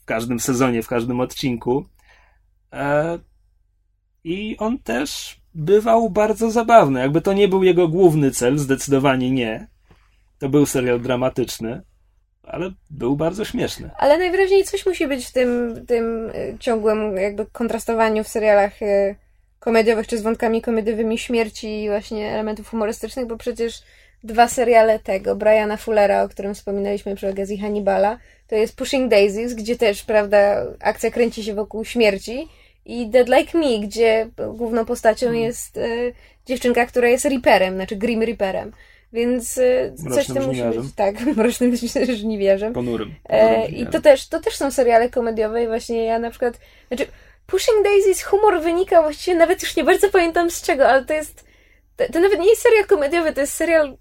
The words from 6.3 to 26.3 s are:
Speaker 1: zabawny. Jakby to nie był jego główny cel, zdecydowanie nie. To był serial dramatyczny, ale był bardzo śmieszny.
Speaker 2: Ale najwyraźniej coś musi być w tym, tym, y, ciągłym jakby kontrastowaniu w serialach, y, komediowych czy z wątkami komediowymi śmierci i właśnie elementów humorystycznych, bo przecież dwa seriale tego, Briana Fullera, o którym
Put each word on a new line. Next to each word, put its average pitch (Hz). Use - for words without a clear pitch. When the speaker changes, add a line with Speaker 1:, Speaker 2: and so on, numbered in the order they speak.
Speaker 1:
zabawny. 214
Jakby 143
to 196
nie 202
był 190
jego 180
główny 156
cel, 127
zdecydowanie 135
nie. 123
To 139
był 143
serial 123
dramatyczny, 127
ale 185
był 139
bardzo 170
śmieszny. -
Speaker 2:
Ale 285
najwyraźniej 381
coś -
musi 339
być 254
w -
tym, 240
tym, 226
y, -
ciągłym 214
jakby 202
kontrastowaniu 226
w 220
serialach, 208
y, 202
komediowych 226
czy 233
z 208
wątkami 226
komediowymi 220
śmierci 220
i 208
właśnie 214
elementów 214
humorystycznych, 226
bo 226
przecież 233
dwa 226
seriale 226
tego, 196
Briana 208
Fullera, 202
o 202
którym 202